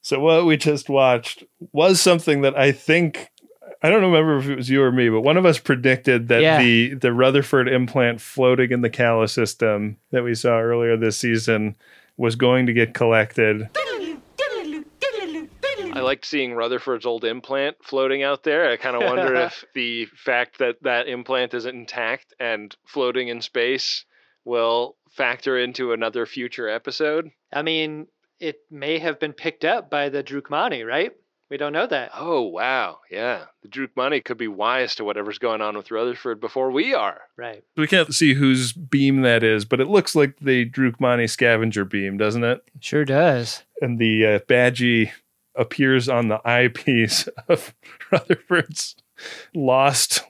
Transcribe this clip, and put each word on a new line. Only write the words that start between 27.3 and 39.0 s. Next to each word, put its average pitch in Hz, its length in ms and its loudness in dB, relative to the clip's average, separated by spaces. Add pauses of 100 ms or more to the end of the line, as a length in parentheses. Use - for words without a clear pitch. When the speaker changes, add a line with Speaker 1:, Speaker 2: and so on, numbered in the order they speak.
Speaker 2:
I 147 120 -6
mean, 156 440 -6 (320)
it 156 180 -10 (120)
may 151 300 -6
have 156 200 -6
been 151 140 -6
picked - 320 -8
up 208 240 -2
by 143 200 -2
the 135 140 -6
Drukmani, 139 640 -6
right? 156 260 -4 (380)
We 143 80 -10
don't 147 160 -6
know 180 140 -2
that. 135 260 -6
Speaker 1:
Oh, 151 300 -4
wow. 104 560 -4 (100)
Yeah. 104 360 -6 (180)
The 107 60 -20
Drukmani 131 540 -4
could 123 140 -10
be 113 100 -6
wise 113 480 -2
to 117 80 -10
whatever's 104 360 -6
going 113 220 -4
on 107 140 -6
with 101 140 -12
Rutherford 117 500 -6
before 131 300 -4
we 190 240 0
are. 107 280 -4 (140)
Speaker 2:
Right. 113 280 -16 (120)
Speaker 1:
We 156 120 -2
can't 156 260 2
see 139 220 4
whose 131 380 2
beam 139 500 2